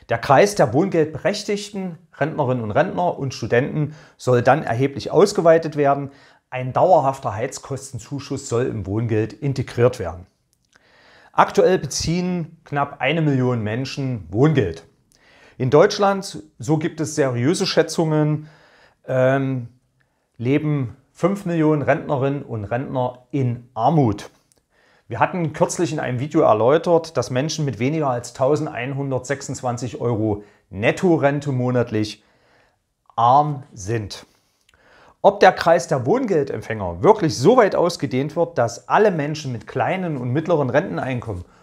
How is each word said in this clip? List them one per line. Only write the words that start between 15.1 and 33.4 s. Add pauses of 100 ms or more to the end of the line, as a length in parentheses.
In
Deutschland, (160)
so
gibt
es
seriöse
Schätzungen, (560)
ähm, (680)
leben (160)
fünf
Millionen
Rentnerinnen
und
Rentner
in
Armut. (760)
Wir
hatten
kürzlich
in
einem
Video
erläutert,
dass
Menschen
mit
weniger
als
tausendeinhundertsechsundzwanzig
Euro (260)
Nettorente
monatlich (920)
arm (100)